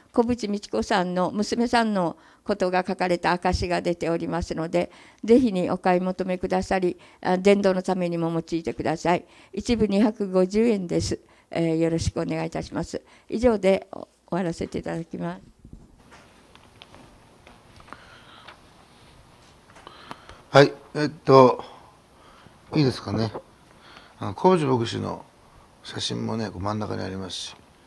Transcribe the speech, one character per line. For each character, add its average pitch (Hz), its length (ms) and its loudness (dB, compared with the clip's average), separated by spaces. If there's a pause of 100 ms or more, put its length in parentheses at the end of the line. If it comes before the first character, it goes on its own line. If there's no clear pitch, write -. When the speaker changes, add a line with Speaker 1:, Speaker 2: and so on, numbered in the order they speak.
(120)
Speaker 1:
小 240 100 2
渕 233 260 -2
美 208 120 -4
智 - 100 -18
子 220 120 -2
さ 202 200 0
ん 180 120 -4
の 180 180 -2
娘 214 340 -2
さ 240 160 2
ん 214 100 -2
の 180 240 -2 (340)
こ 202 60 -2
と 185 160 0
が 180 140 2
書 185 100 -4
か 185 100 -2
れ 175 100 0
た 165 140 0
証 180 380 0
が 170 120 0
出 170 140 -2
て 165 160 -4
お 170 60 0
り 170 100 -6
ま 170 160 -4
す 170 140 -8
の 160 120 -4
で、 175 220 0 (320)
ぜ 226 160 8
ひ 247 140 2
に 180 180 0
お 185 80 -2
買 180 200 2
い - 20 -4
求 185 240 -4
め 185 120 -4
く 185 120 -4
だ 185 160 0
さ 190 160 -2
り、 180 180 -2 (220)
あ、 185 180 0
伝 202 240 6
道 190 120 4
の 185 60 -4
た 185 140 -2
め 180 140 -2
に 170 100 -4
も 165 100 0
用 165 300 -4
い 165 60 -12
て - 100 -6
く 151 80 -8
だ 147 140 -2
さ 170 180 0
い。 - 100 -2 (280)
一 226 240 -2
部 214 100 0
二 202 140 2
百 214 280 0
五 185 160 4
十 208 220 2
円 196 220 0
で 165 120 0
す。 - 200 -4 (320)
え 165 220 0
ー、 - 20 0
よ 165 140 2
ろ 165 80 0
し - 120 -4
く - 100 -4
お 165 40 -2
願 160 180 -4
い 165 60 -6
い - 20 -20
た 160 100 -8
し - 140 -12
ま 170 80 -4
す。 - 200 -8 (260)
以 226 100 -4
上 226 180 2
で 190 360 2
お-、 50 80 -14
終 - 80 -16 (220)
わ 180 120 -2
ら 170 100 -4
せ - 140 -8
て - 120 -8
い - 40 -10
た 165 140 -8
だ 165 80 -8
き - 120 -14
ま 175 200 -8
す。 190 60 -20 (4000)
Speaker 2:
は 139 140 10
い、 - 80 2 (240)
え 151 80 -2
っ 143 40 0 (160)
と、 135 400 8 (1120)
い 160 60 2
い 143 40 4
で 123 60 2
す - 100 -4
か 101 120 -8
ね。 107 200 -2 (840)
あ 107 80 -10
の、 101 80 -8
浩 185 220 4
二 156 80 0
牧 120 260 0
師 110 80 -6
の 92 260 -8 (600)
写 - 160 -12
真 117 260 -6
も 110 100 -6
ね、 110 140 -6
こ 92 80 -14
う - 20 -8
真 104 120 -4
ん 107 80 -4
中 101 160 -6
に 101 60 -8
あ 95 60 -8
り 95 80 -10
ま 95 140 -10
す - 60 -10
し、 - 200 -12 (300)